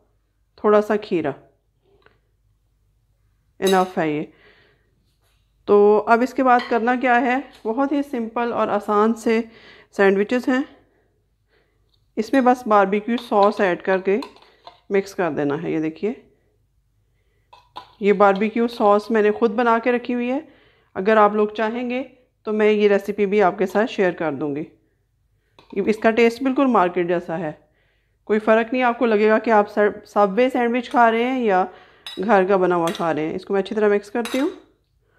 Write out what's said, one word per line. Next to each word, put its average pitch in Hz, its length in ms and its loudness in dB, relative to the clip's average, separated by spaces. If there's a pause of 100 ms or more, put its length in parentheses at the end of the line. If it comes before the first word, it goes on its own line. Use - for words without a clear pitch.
(640)
थोड़ा 208 180 4
सा 208 180 -2
खीरा, 165 340 -4 (2250)
इनफ 185 400 2
है 160 120 0
ये। 151 200 -6 (1400)
तो 208 320 6
अब 226 240 2
इसके 262 200 -2
बाद 247 200 4
करना 240 340 -2
क्या 247 200 0
है, 254 260 -2 (220)
बहुत 269 260 -2
ही 285 120 -2
सिंपल 233 500 -6
और 214 180 -2
आसान 208 440 0
से 226 240 -2 (560)
सैंडविचेस 208 540 0
हैं। 262 140 0 (1500)
इसमें 240 280 0
बस 254 220 2
बारबेक्यू 208 520 2
सॉस 208 420 2
ऐड 175 200 0
करके 190 380 0 (720)
मिक्स 196 220 -2
कर 175 180 -2
देना 143 240 -2
है। 165 180 -6
ये 160 80 -2
देखिए 160 420 -6 (1800)
ये 202 140 4
बारबेक्यू 208 540 2
सॉस 208 420 2
मैंने 208 200 2
ख़ुद 214 220 0
बना 233 260 0
के 247 120 -2
रखी 240 220 -4
हुई 240 140 -4
है, 269 200 -6 (480)
अगर 220 220 0
आप 208 180 4
लोग 214 200 0
चाहेंगे 240 460 -4 (460)
तो 214 60 -4
मैं 214 160 2
ये 208 180 4
रेसिपी 202 380 0
भी 202 160 0
आपके 185 240 2
साथ 208 220 0
शेयर 185 260 -2
कर 160 200 -4
दूँगी। 147 320 -6 (1160)
इसका 220 280 0
टेस्ट 233 320 2
बिल्कुल 269 260 0
मार्केट 180 380 0
जैसा 175 300 -4
है, 156 200 -8 (680)
कोई 214 120 0
फ़र्क 226 340 2
नहीं 254 100 -2
आपको 247 220 0
लगेगा 220 340 2
कि 226 120 -2
आप 208 160 4
सर-, 208 380 -2
सबवे 208 440 2
सैंडविच 247 400 -2
खा 240 200 4
रहे 226 140 0
हैं 254 180 -2
या 190 260 2 (520)
घर 196 260 2
का 196 120 2
बना 180 180 2
हुआ 165 140 0
खा 175 220 -4
रहे 151 140 -4
हैं। 175 100 -6
इसको 185 180 -8
मैं 196 80 0
अच्छी 196 140 -8
तरह 208 140 0
मिक्स 202 200 -2
करती 240 280 -6
हूँ। 311 140 -2 (680)